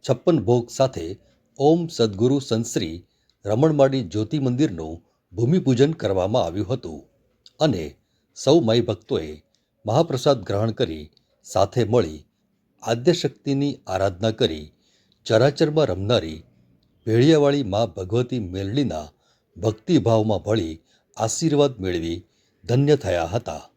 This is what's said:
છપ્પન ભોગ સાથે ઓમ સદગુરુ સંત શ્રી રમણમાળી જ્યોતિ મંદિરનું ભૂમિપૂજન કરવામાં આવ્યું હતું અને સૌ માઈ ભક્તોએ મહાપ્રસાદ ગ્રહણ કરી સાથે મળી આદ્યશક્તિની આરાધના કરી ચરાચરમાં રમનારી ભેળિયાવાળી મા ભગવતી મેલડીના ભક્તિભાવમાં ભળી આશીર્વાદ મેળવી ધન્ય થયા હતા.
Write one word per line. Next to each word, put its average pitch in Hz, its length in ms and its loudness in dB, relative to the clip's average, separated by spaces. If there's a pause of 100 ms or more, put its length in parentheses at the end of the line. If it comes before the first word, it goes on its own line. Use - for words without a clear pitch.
છપ્પન 147 400 2
ભોગ 120 240 2
સાથે 131 380 -2 (520)
ઓમ 160 280 4
સદગુરુ 117 520 0
સંત 117 300 -2
શ્રી 87 340 -6 (420)
રમણમાળી 135 680 2
જ્યોતિ 110 260 -4
મંદિરનું 120 540 -2 (400)
ભૂમિપૂજન 131 600 2
કરવામાં 98 520 -2
આવ્યું 92 240 -6
હતું 85 320 -8 (580)
અને 120 240 0 (540)
સૌ 143 180 2 (120)
માઈ 117 200 2
ભક્તોએ 104 400 -6 (580)
મહાપ્રસાદ 135 640 0
ગ્રહણ 107 320 -2
કરી 78 320 -6 (360)
સાથે 98 380 0
મળી 90 360 0 (600)
આદ્યશક્તિની 139 960 -2 (140)
આરાધના 98 460 0
કરી 80 320 -2 (540)
ચરાચરમાં 143 680 2
રમનારી 92 480 -2 (680)
ભેળિયાવાળી 143 640 4
મા 110 120 0 (120)
ભગવતી 117 420 -2 (140)
મેલડીના 98 540 -4 (500)
ભક્તિભાવમાં 110 880 0
ભળી 87 320 -2 (380)
આશીર્વાદ 139 680 0
મેળવી 85 400 -4 (400)
ધન્ય 139 400 4
થયા 85 300 0
હતા. 78 280 -6 (160)